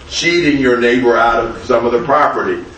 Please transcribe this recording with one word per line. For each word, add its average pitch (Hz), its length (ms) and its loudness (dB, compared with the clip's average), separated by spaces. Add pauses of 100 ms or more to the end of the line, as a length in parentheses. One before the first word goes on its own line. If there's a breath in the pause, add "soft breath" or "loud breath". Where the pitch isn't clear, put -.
cheating 160 520 0
your 123 200 2
neighbor 120 360 2
out 117 280 2
of - 200 -10
some 117 200 0
of 117 60 0
the 117 140 0
property. 135 600 -2 (140)